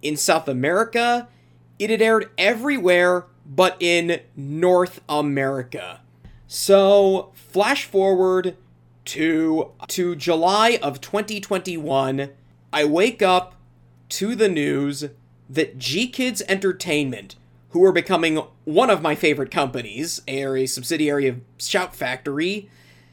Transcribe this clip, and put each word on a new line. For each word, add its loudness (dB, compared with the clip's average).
in -4
South 0
America. -2
It -2
had 0
aired 2
everywhere 2
but 2
in 0
North 0
America. -4
So, 4
flash -2
forward 2
to, 0
to -4
July 2
of -6
twenty -6
twenty-one, -4
I 2
wake 2
up 2
to -4
the 2
news -2
that -2
G-Kids -4
Entertainment, -4
who 4
are 8
becoming 0
one 2
of 2
my 0
favorite 0
companies, -6
are -4
a 0
subsidiary 0
of -4
Shout -4
Factory, -6